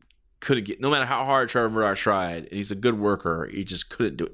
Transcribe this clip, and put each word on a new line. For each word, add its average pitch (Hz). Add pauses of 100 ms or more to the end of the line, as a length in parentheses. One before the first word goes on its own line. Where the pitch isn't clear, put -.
(400)
couldn't 123
get, 98
no 131
matter 139
how 131
hard 131
Trevor 117
Murdoch 107
tried, 90
and -
he's 101
a 101
good 110
worker, 92
he 98
just 90
couldn't 101
do 85